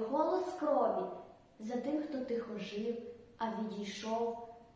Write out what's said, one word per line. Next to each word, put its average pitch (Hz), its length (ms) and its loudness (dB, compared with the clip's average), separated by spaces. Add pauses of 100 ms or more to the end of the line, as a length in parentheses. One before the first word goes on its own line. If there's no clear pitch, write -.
(120)
голос 339 340 4 (140)
крові 202 460 4 (540)
за 233 180 -2
тих, 294 320 0
хто 277 80 -4
тихо 226 400 -2
жив, 214 380 -2 (420)
а 226 80 -2 (160)
відійшов. 220 840 -2 (280)